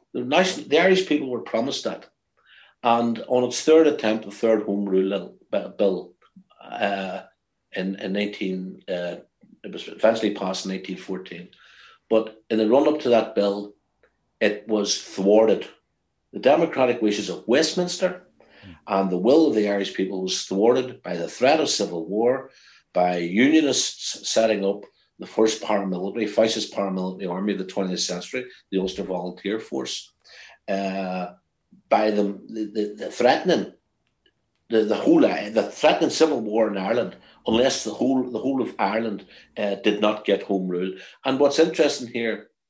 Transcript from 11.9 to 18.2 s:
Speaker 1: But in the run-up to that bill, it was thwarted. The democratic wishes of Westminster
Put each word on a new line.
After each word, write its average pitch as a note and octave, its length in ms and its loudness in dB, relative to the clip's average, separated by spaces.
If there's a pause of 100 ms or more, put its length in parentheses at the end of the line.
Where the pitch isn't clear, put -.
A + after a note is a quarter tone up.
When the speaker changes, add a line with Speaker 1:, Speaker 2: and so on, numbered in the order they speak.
Speaker 1:
But A2 400 0
in A2 80 0
the G#2+ 120 2
run-up C#3+ 320 4
to B2+ 80 0
that A2 260 2
bill, G2+ 400 -2 (640)
it G#2 280 0
was G#2 340 -2
thwarted. G#2 640 4 (640)
The G2+ 80 -10
democratic C3 640 2
wishes G2+ 280 0
of - 180 -8
Westminster F3 760 0 (360)